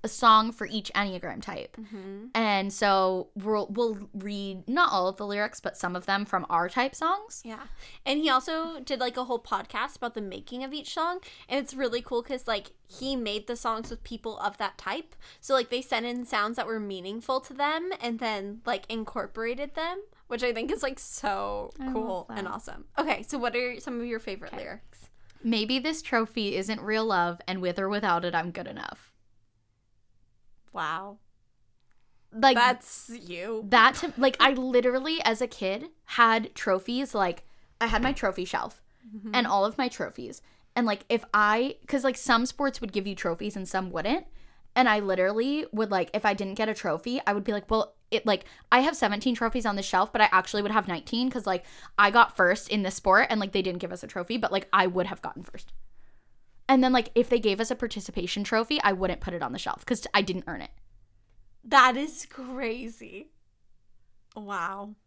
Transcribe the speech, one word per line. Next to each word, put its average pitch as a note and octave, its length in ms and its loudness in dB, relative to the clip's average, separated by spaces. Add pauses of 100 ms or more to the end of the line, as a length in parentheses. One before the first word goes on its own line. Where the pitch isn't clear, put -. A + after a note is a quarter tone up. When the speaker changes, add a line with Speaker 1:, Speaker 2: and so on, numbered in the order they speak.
Speaker 1:
A B3 60 -4
song A3 460 6
for G#3+ 120 -6
each G#3+ 300 -6
Enneagram F#3 460 -2
type. - 340 -10
Speaker 2:
Mm-hmm. G3+ 580 -14
Speaker 1:
And G3+ 380 2
so F#3+ 640 4
we'll, G#3 320 0
we'll A3 300 0 (160)
read G3 520 -6
not D#4+ 280 2
all F#3 160 2
of G3 80 -6
the G#3 100 -6
lyrics, G#3 320 -2
but - 160 -6
some F3+ 180 -4
of F3+ 120 -8
them G3 180 0
from F3+ 260 -2
our F3 200 2
type C4+ 260 -2
songs. G4 480 -4
Speaker 2:
Yeah. A3+ 200 -14 (420)
And C#4 120 0
he D4+ 120 2
also D#4+ 500 0
did, B3+ 220 -4
like, B3 160 -2
a B3+ 80 -2
whole A#3+ 180 -2
podcast A3 540 -4
about A#3 160 -6
the G#3+ 80 -8
making B3 420 -10
of C4+ 80 -10
each D4+ 220 -10
song. F4 260 -2 (300)
And C4+ 100 0
it's C4+ 140 -6
really B3 280 -2
cool A#3+ 220 -4
'cause, B3+ 240 -6
like, G#3 240 -4 (160)
he C4 300 -6
made G#3+ 300 -4
the A#3+ 100 -6
songs A3+ 320 -4
with A#3 160 -12
people A3+ 340 -10
of G3+ 180 -2
that - 200 -6
type. B3+ 380 -8 (260)
So, C4+ 120 0
like, B3 160 2
they B3 120 -2
sent A#3 240 -2
in A#3+ 200 -4
sounds A3 300 -2
that B3 100 -4
were A3 140 -4
meaningful G#3 640 -4
to C4+ 120 -18
them D#4 460 -2
and A#3 200 -4
then, G#3 460 -6
like, G3 220 -2
incorporated A3+ 880 -6
them, F4 260 -4 (260)
which A#3 180 -4
I A#3+ 80 2
think A3+ 180 -4
is, A4 100 -2
like, C4+ 160 -4
so G3+ 800 -4
Speaker 1:
I - 100 -10
love B3+ 60 -4
Speaker 2:
cool G#3+ 360 -4
and G3+ 180 -8
Speaker 1:
that. - 60 -6
Speaker 2:
awesome. - 320 -12 (120)
Okay, D4 260 0
so C#4+ 140 -6
what A#3 160 0
are B3 280 -2
some A#3+ 180 -6
of A#3 60 -6
your A3+ 160 -4
favorite - 320 -10
Speaker 1:
Okay. - 100 -10
Speaker 2:
lyrics? - 460 -16 (340)
Speaker 1:
"Maybe A3+ 340 2
this D#4 240 -2
trophy A3 540 -2
isn't G3 240 -2
real A3 240 -2
love, F3 420 0
and F#3 160 -4
with F3 160 -2
or G3 120 0
without G3 340 0
it, F3 100 -2
I'm E3+ 180 -2
good F3+ 160 -10
enough." - 400 -12 (1600)
Speaker 2:
Wow. F#3 460 -8 (1120)
Speaker 1:
Like, A#3+ 240 6
Speaker 2:
That's B3 540 2
you. G#3+ 600 -8
Speaker 1:
that A#3 260 8
to, D#4+ 220 -4
like, C4 220 4
I C4+ 140 8
literally, B3+ 720 2
as A3+ 180 2
a A#3+ 60 -2
kid, G#3 380 -6 (200)
had A3+ 480 4
trophies. A#3 640 -2
Like, F#3 280 0 (380)
I A#3 60 2
had A3 160 2
my C4+ 100 2
trophy F#3 320 -2
shelf - 360 -6 (340)
Speaker 2:
Mm-hmm. G#3+ 180 -10
Speaker 1:
and A#3+ 140 4
all G3 180 4
of A3 140 -2
my B3+ 80 0
trophies. - 540 -8 (340)
And, A#3+ 100 2
like, G3+ 240 0
if A#3 140 2 (100)
I, G#3+ 440 4 (100)
'cause, C4+ 160 0
like, C4 140 2
some A#3+ 280 4
sports - 340 -2
would G#3 140 -6
give G3 140 -2
you G3 80 -6
trophies F#3 400 -4
and F#3+ 120 -6
some F#3+ 220 -2
wouldn't. G3 380 -2 (480)
And B3 120 8
I G#3+ 120 6
literally G3+ 720 2
would, G#3+ 180 0
like, A3 240 0
if G#3 120 -2
I G3+ 100 4
didn't G3 200 -6
get A3 140 0
a G#3 60 -2
trophy, A#3+ 500 -2
I G3+ 80 2
would G3+ 100 -2
be A3 100 0
like, G3+ 180 -4
"Well, - 240 0 (160)
it, - 160 0
like, G3 180 2 (260)
I B3+ 100 8
have C#4+ 140 4
seventeen G#3+ 380 0
trophies A3+ 320 0
on G3+ 120 0
the G3 40 -4
shelf, G3 300 2
but G#3+ 100 2
I G#3+ 100 8
actually F#3+ 300 4
would G3+ 100 0
have G#3 160 2
nineteen A#3 440 -2
'cause, A3 160 -4
like, F3+ 180 -2 (320)
I G3+ 140 8
got A#3 240 8
first F#3 340 4
in G#3 140 0
this F#3+ 120 -2
sport G3+ 360 6
and, G#3+ 80 2
like, G3 140 -4
they F#3+ 100 2
didn't F3+ 160 -2
give F3+ 120 -6
us F3 120 -10
a A3 40 -14
trophy, G3 300 -4
but, - 140 0
like, G3 200 0
I F#3+ 140 6
would F3+ 220 0
have - 160 -10
gotten - 180 -10
first." - 320 -12 (960)
And C4 120 8
then, B3+ 120 4
like, B3 220 4
if A#3+ 120 6
they A#3+ 120 4
gave G3+ 200 2
us A3+ 100 0
a B3 60 0
participation G3+ 720 -4
trophy, A3 360 0
I G3 120 6
wouldn't F#3 260 -2
put F3 140 -6
it E3 100 -6
on B2 80 -6
the - 80 -6
shelf - 260 -6
'cause - 280 -2
I G3+ 80 4
didn't F#3 260 -2
earn A#2+ 140 -8
it. - 100 -14 (960)
Speaker 2:
That B3+ 320 8
is D#4 300 -6
crazy. B3 1040 -10 (1040)
Wow. G3+ 600 -8 (120)